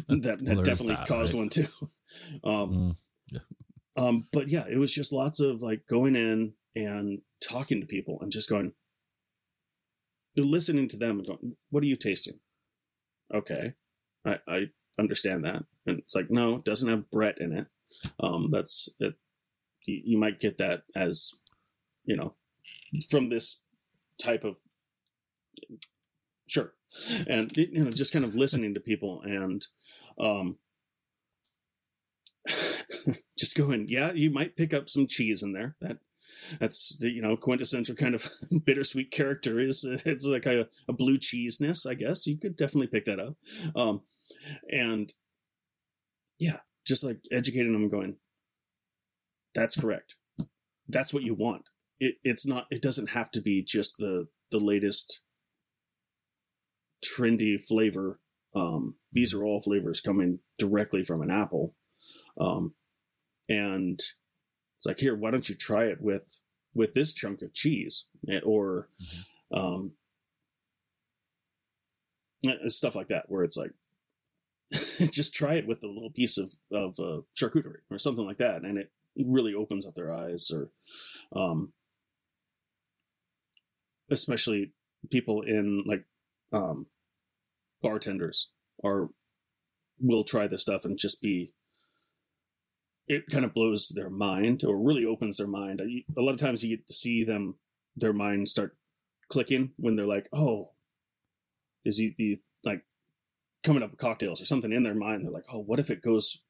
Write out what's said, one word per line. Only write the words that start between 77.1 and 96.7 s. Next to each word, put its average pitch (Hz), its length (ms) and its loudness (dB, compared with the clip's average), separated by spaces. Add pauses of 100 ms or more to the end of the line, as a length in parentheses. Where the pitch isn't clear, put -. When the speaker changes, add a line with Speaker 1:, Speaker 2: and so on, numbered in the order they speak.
Speaker 1:
charcuterie - 560 0
or 98 80 -6
something 117 260 0
like 98 140 -6
that. 110 240 0
And 98 140 -4
it 101 140 -8 (260)
really 127 360 2
opens 98 320 -4
up 90 80 -14
their 82 200 -6
eyes, 85 380 -4
or, 76 200 -4 (680)
um, 85 340 -2 (2500)
especially 107 600 0 (400)
people 113 300 2
in, 101 440 2
like, 98 200 -2 (460)
um, 92 360 -2 (920)
bartenders 98 680 -2 (340)
are, 98 260 0 (920)
will 113 240 6
try 104 240 0
this 92 160 -2
stuff 98 220 -2
and 98 120 -2
just - 240 0
be, 92 320 -2 (1500)
it 147 220 -2
kind 135 140 2
of 117 100 -2
blows 110 360 2
their 95 200 -8
mind 101 540 2
or 101 180 2
really 135 240 4
opens 110 320 -2
their 104 100 -2
mind. 98 380 -6
You, 123 180 -6 (140)
a 123 40 2
lot 135 120 4
of 120 60 -6
times 123 240 0
you 113 140 -2